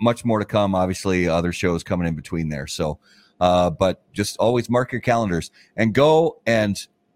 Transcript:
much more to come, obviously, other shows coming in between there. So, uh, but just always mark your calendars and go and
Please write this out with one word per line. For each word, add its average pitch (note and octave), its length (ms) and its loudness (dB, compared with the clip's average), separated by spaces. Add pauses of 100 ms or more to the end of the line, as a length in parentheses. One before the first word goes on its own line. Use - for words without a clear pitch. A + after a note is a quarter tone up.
much A#2 240 0
more A2 140 0
to G#2 60 -2
come, G2+ 300 0
obviously, F#2 520 0
other E2+ 260 2
shows E2+ 300 -2
coming F2+ 240 -2
in E2 80 -4
between D#2+ 340 -6
there. D2 180 -8
So, D#2 320 -6 (420)
uh, F2+ 280 4
but F2+ 320 -2 (120)
just - 240 -6
always A#2 320 0
mark B2 220 -2
your A#2 100 -6
calendars A2 500 -2 (240)
and A2 180 2
go D#3 520 4
and G#2+ 420 0 (280)